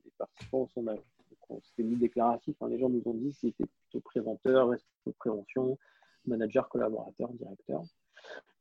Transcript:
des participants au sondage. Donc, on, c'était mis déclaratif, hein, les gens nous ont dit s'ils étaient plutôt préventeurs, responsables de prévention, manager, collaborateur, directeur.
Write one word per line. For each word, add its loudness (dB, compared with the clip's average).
des -20
participants -4
au -6
sondage. -6
Donc, -20
on, -10
c'était -6
mis 0
déclaratif, 2
hein, -4
les -2
gens 4
nous 0
ont -2
dit -2
s'ils -2
étaient -4
plutôt -6
préventeurs, 4
responsables -2
de -6
prévention, -2
manager, 2
collaborateur, -2
directeur. -8